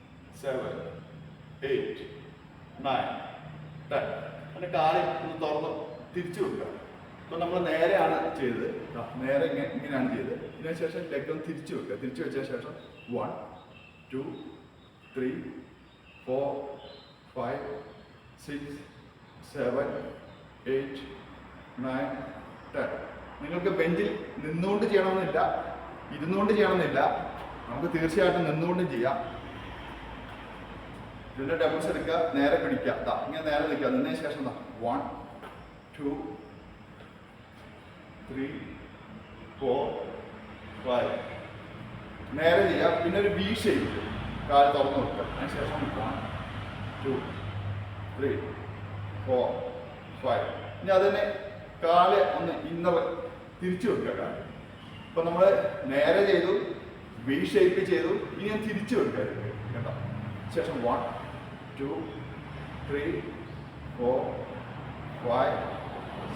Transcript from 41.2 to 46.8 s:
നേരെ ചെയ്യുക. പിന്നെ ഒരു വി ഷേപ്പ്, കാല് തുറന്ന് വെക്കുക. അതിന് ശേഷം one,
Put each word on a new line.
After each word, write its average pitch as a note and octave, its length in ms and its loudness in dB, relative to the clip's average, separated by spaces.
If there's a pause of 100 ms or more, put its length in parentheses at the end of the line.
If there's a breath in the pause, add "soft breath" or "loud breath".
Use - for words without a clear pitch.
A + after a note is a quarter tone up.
നേരെ E3+ 200 10 (100)
ചെയ്യുക. E3 200 6 (140)
പിന്നെ F3+ 200 4
ഒരു F#3+ 140 6
വി G3 100 2 (140)
ഷേപ്പ്, - 400 4 (480)
കാല് C#3+ 260 10
തുറന്ന് C#3 280 4
വെക്കുക. - 220 -2 (100)
അതിന് - 200 -2
ശേഷം - 240 -2 (240)
one, C3 140 -2 (840)